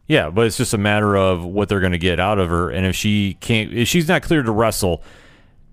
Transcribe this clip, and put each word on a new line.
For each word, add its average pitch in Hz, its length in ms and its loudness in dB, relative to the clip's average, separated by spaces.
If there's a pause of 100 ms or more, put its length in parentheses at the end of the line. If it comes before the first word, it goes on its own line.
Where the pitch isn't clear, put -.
Yeah, 113 220 2
but 101 180 0
it's 104 120 -4
just 120 160 -2
a 104 40 0
matter 104 380 2
of 92 260 2
what 95 280 -2
they're 101 100 0
gonna 90 160 2
get 85 240 0
out 101 180 0
of 87 120 0
her. 85 180 0
And 92 180 -2
if 90 80 0
she 104 460 -2
can't, 110 320 -2
if 117 160 -2
she's 165 200 0
not 165 120 2
cleared 151 240 0
to 113 80 0
wrestle, 101 500 0 (720)